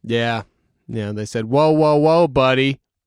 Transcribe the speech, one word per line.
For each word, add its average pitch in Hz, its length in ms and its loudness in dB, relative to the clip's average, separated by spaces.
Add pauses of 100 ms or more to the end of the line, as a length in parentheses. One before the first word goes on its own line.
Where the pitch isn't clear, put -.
Yeah. 117 400 -2 (440)
Yeah, 107 260 -6
they 107 120 -8
said, 113 200 -6
"Whoa, 147 260 2
whoa, 151 240 2
whoa, 160 320 2
buddy. 131 520 0 (280)